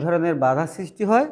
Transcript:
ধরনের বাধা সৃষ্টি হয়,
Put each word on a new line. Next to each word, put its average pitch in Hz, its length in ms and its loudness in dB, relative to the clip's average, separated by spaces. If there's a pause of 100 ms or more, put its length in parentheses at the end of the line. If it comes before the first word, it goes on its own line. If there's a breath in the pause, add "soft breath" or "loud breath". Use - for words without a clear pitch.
ধরনের 165 400 0
বাধা 135 220 2 (100)
সৃষ্টি 190 360 -8
হয়, 262 200 4